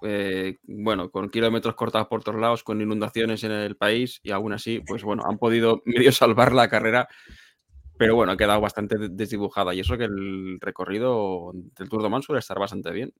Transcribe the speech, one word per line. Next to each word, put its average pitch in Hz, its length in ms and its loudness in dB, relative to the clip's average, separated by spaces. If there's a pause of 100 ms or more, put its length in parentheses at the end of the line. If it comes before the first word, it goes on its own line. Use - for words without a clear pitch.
eh, 98 600 -2
bueno, 104 480 -4
con 98 180 -4
kilómetros 113 460 0
cortados 110 320 -2
por 110 160 -4
todos 110 160 -4
lados, 117 240 0
con 107 180 -4
inundaciones 107 640 -2
en 107 80 -4
el 104 260 -4
país, 113 460 0
y - 80 -6
aún 101 220 -2
así, 113 260 -6
pues 98 240 -8
bueno, 104 240 -4
han 104 100 -2
podido 113 480 4
<laughs> - 0 -
medio 120 260 6
salvar 120 420 6
la 120 140 6
carrera, 113 400 2 (880)
pero 113 180 6
bueno, 104 160 4
ha 95 60 0
quedado 104 240 4
bastante 104 360 -2
de-, 104 120 -6
desdibujada, 98 680 -2
y 92 40 -2
eso 117 180 -2
que 117 80 -2
el 95 540 -6
recorrido 95 920 -2
del 92 360 -14
Tour 110 120 -2
de 107 60 0
Omán 127 160 0
suele 143 160 -2
estar 95 180 -8
bastante 95 340 -4
bien, 101 280 -8